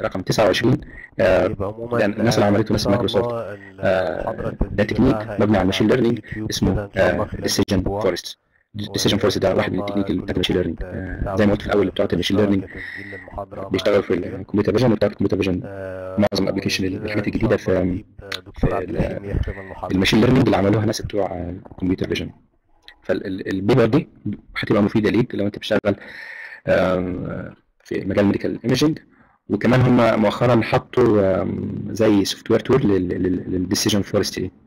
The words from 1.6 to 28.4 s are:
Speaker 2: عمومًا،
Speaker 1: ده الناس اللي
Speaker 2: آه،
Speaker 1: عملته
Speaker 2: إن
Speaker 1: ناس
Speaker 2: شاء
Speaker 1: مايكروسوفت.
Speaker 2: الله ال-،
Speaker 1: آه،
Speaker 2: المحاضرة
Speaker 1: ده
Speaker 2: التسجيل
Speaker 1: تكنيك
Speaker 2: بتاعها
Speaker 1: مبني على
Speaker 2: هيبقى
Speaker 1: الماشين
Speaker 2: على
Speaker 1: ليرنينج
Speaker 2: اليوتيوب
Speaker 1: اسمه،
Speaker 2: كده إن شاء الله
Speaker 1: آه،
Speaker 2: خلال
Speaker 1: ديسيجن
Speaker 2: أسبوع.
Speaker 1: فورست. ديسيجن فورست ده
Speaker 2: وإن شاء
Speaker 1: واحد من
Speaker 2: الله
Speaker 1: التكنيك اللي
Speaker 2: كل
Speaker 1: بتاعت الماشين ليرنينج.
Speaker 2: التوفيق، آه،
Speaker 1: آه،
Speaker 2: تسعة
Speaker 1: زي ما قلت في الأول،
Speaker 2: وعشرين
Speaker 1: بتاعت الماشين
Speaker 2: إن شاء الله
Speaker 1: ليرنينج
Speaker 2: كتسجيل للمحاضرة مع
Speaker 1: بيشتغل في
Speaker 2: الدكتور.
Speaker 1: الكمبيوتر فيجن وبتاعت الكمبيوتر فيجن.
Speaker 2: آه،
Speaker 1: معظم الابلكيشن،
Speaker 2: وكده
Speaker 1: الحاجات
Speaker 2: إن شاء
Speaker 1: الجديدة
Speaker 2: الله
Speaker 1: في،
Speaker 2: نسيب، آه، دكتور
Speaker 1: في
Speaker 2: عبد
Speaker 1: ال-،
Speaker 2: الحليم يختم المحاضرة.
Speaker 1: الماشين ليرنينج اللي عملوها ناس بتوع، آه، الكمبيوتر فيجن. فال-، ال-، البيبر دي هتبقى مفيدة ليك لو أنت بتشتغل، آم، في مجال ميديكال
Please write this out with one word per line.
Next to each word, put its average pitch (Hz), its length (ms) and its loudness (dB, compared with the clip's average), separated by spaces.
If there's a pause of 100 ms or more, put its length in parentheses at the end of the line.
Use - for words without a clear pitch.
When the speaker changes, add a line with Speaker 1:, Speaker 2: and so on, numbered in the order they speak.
Speaker 2:
عمومًا، 117 320 -4
Speaker 1:
ده 107 60 2
الناس 107 300 0
اللي 107 100 4
Speaker 2:
آه، 104 40 4
Speaker 1:
عملته 104 200 2
Speaker 2:
إن 110 40 0
Speaker 1:
ناس 104 100 0
Speaker 2:
شاء 98 60 0
Speaker 1:
مايكروسوفت. 101 380 0
Speaker 2:
الله 104 260 -6
ال-، 98 280 -16
Speaker 1:
آه، 92 340 0
Speaker 2:
المحاضرة 110 340 -6
Speaker 1:
ده - 20 -
Speaker 2:
التسجيل 101 340 -2
Speaker 1:
تكنيك 113 300 2
Speaker 2:
بتاعها 107 200 -6
Speaker 1:
مبني 98 60 -2
على - 20 4
Speaker 2:
هيبقى 104 180 4
Speaker 1:
الماشين 95 260 2
Speaker 2:
على 117 80 4
Speaker 1:
ليرنينج 117 240 2
Speaker 2:
اليوتيوب 107 300 -8
Speaker 1:
اسمه، 104 240 0
Speaker 2:
كده 104 120 -2
إن 101 100 -14
شاء 92 180 4
الله 104 100 -2
Speaker 1:
آه، - 40 -4
Speaker 2:
خلال - 160 -10
Speaker 1:
ديسيجن 98 340 0
Speaker 2:
أسبوع. 98 240 -2
Speaker 1:
فورست. - 360 -4 (380)
ديسيجن 104 420 -2
فورست 101 200 0
ده 95 100 0
Speaker 2:
وإن 92 80 2
شاء - 20 2
Speaker 1:
واحد 101 140 0
من 90 80 -2
Speaker 2:
الله 101 80 -4
Speaker 1:
التكنيك 101 220 -2
اللي 92 120 -2
Speaker 2:
كل - 20 -14
Speaker 1:
بتاعت 90 120 -6
الماشين 90 200 -2
ليرنينج. 85 280 -2
Speaker 2:
التوفيق، 90 440 -8
آه، 101 40 -4
Speaker 1:
آه، 95 40 -4
Speaker 2:
تسعة - 0 -
Speaker 1:
زي 104 100 2
ما 101 60 4
قلت 101 100 0
في - 60 -10
الأول، 101 140 2
Speaker 2:
وعشرين 92 120 0
Speaker 1:
بتاعت 101 200 -2
الماشين 95 260 0
Speaker 2:
إن 107 40 4
شاء 101 80 2
الله 98 160 2
Speaker 1:
ليرنينج - 160 -12
Speaker 2:
كتسجيل 98 360 -12
للمحاضرة 98 420 -12
مع 98 60 -8
Speaker 1:
بيشتغل 98 360 2
في 95 100 -2
Speaker 2:
الدكتور. 90 260 -4
Speaker 1:
الكمبيوتر 101 380 0
فيجن 120 140 4
وبتاعت 104 200 2
الكمبيوتر 98 260 0
فيجن. 95 280 0
Speaker 2:
آه، 95 520 -8
Speaker 1:
معظم 101 260 2
الابلكيشن، 98 420 -2
Speaker 2:
وكده 92 200 -4
Speaker 1:
الحاجات 107 220 -4
Speaker 2:
إن 101 60 -2
شاء - 100 -2
Speaker 1:
الجديدة 101 300 2
Speaker 2:
الله 92 100 2
Speaker 1:
في، 92 80 0
Speaker 2:
نسيب، 95 140 -6 (180)
آه، 98 60 -16
دكتور - 400 -4
Speaker 1:
في - 60 -2
Speaker 2:
عبد 92 140 -4
Speaker 1:
ال-، 95 80 -6
Speaker 2:
الحليم 101 320 -4
يختم 98 300 -4
المحاضرة. 92 360 -6
Speaker 1:
الماشين 98 260 2
ليرنينج 127 240 4
اللي 101 120 4
عملوها 104 280 2
ناس 107 160 -2
بتوع، 98 300 -2
آه، 87 240 -6 (160)
الكمبيوتر - 360 -2
فيجن. 90 240 -4 (720)
فال-، - 220 -2
ال-، 98 280 -8
البيبر 113 320 4
دي 123 240 2 (480)
هتبقى 107 260 2
مفيدة 104 260 2
ليك 113 260 2
لو 101 100 -2
أنت 104 120 -4
بتشتغل، 101 380 0 (720)
آم، 90 880 -2 (300)
في - 220 -4
مجال 98 200 2
ميديكال - 380 0